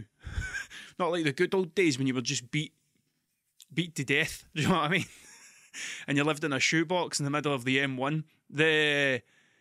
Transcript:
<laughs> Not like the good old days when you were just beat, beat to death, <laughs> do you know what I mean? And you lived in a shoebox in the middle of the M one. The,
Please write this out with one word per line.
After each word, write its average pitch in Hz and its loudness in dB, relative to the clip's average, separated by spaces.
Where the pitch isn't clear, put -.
<laughs> - -12
Not 185 2
like 175 0
the 147 2
good 180 0
old 185 0
days 165 4
when 135 0
you 131 0
were 127 -2
just 120 -4
beat, 156 -4
beat 165 -4
to 143 -6
death, 147 -2
<laughs> - -14
do 156 -2
you 135 2
know 185 4
what 160 2
I 151 0
mean? 170 2
And 143 0
you 143 2
lived 151 0
in 151 -2
a 131 -2
shoebox 165 0
in 151 -2
the 139 -2
middle 147 0
of 123 -4
the 131 2
M 135 -2
one. 151 -2
The, 147 2